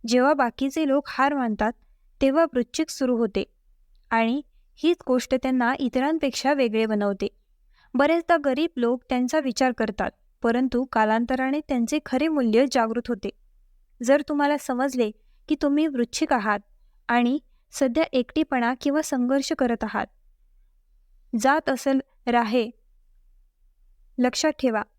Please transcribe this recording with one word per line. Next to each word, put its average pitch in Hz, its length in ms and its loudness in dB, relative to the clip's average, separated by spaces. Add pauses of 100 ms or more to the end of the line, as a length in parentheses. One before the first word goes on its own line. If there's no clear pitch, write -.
जेव्हा 254 260 4
बाकीचे 277 540 -2
लोक 277 200 2
हार 277 260 0
मानतात, 226 380 -2 (500)
तेव्हा 269 220 4
वृश्चिक 285 460 -2
सुरू 254 280 -2
होते 208 260 -2 (640)
आणि 226 320 0 (340)
हीच 339 220 0 (100)
गोष्ट 254 280 0
त्यांना 254 440 0
इतरांपेक्षा 277 760 0
वेगळे 226 320 2
बनवते. 202 420 -2 (680)
बरेचदा 330 520 2
गरीब 285 300 0
लोक 240 340 -2
त्यांचा 254 300 0
विचार 262 320 0
करतात, 214 400 -4 (300)
परंतु 247 420 0
कालांतराने 254 760 0
त्यांचे 269 460 -2
खरे 269 220 0
मूल्य 254 440 2
जागृत 226 360 -2
होते. 233 220 -6 (760)
जर 277 260 4
तुम्हाला 294 280 0
समजले 254 540 -2 (380)
की 302 120 2
तुम्ही 294 260 2
वृश्चिक 269 460 -2
आहात 208 260 0 (480)
आणि 240 320 2 (320)
सध्या 269 320 0
एकटेपणा 254 800 -2
किंवा 294 200 0
संघर्ष 269 520 -2
करत 240 300 0
आहात, 214 240 -6 (1300)
जात 277 300 2
असेल 269 320 0 (260)
राहे, 233 420 0 (1500)
लक्षात 247 320 0
ठेवा 226 300 -2 (180)